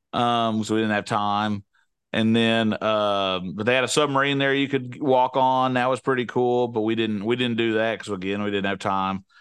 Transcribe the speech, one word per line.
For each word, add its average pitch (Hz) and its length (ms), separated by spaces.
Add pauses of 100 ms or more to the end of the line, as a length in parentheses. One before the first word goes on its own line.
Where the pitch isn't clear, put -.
(120)
um, 117 520
so 107 100
we 110 80
didn't 107 120
have 101 120
time. 104 580 (480)
And 113 240
then, 113 360 (100)
um, 98 720
but 107 100
they 123 80
had 131 100
a 117 40
submarine 139 500
there 139 160
you 139 140
could 123 340
walk 131 340
on. 131 380
That 123 160
was 131 100
pretty 123 260
cool, 123 420
but 117 140
we 113 120
didn't, 110 300
we 120 120
didn't 123 220
do 113 160
that 110 260
'cause, - 100
again, 98 320
we 104 80
didn't 101 160
have 98 140
time. 95 440 (160)